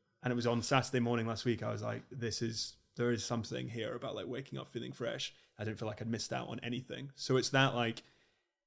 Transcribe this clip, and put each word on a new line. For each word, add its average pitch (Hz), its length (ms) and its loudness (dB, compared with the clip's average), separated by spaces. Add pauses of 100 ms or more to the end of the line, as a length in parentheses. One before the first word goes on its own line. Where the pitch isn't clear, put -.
(240)
And 127 80 0
it 120 40 2
was 120 120 2
on 117 140 4
Saturday 127 380 4
morning 117 280 2
last 113 180 -2
week, 117 180 2
I 113 80 0
was 107 100 -4
like, 113 300 -4
"This 117 300 -4
is, 113 340 -2 (200)
there 120 160 4
is 107 140 2
something 123 420 -2
here 113 280 -4
about, - 200 -6
like, 98 120 -4
waking 131 320 -6
up - 120 -10
feeling 123 200 -6
fresh." 123 420 -4 (240)
I 107 60 -6
didn't 107 160 -4
feel 113 80 -2
like 104 140 -4
I'd 110 60 -4
missed 113 240 -2
out 123 160 -2
on 120 120 -6
anything. 131 560 -6
So - 220 4
it's 127 120 4
that, 135 240 6
like, 117 300 0 (640)